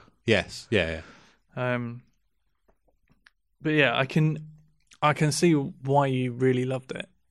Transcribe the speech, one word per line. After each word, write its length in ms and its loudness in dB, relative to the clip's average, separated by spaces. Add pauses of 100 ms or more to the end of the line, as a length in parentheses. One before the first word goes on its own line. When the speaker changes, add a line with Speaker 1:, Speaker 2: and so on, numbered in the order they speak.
(260)
Speaker 1:
Yes, 440 0
yeah, 300 0 (560)
yeah. 200 -4
Speaker 2:
Um, 260 -10 (1600)
but 80 -4
yeah, 280 2
I 80 0
can, 340 0 (640)
I 120 4
can 180 0
see 220 4
why 540 0
you 260 -2
really 320 0
loved 260 -8
it. 160 -10 (240)